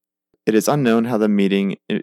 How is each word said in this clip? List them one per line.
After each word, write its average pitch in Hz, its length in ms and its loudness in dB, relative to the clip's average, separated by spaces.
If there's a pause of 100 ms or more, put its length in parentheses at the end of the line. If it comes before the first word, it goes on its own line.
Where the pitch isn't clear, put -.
(440)
It 110 100 0
is 104 140 2
unknown 117 380 0
how 120 100 -4
the 107 120 0
meeting 98 480 0 (120)
e-, 104 140 -4